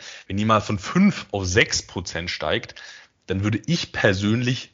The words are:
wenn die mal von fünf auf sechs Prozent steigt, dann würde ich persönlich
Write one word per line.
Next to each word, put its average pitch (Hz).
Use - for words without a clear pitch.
wenn 95
die 104
mal 110
von 104
fünf 180
auf 98
sechs 92
Prozent 87
steigt, 90
dann 95
würde 104
ich -
persönlich 110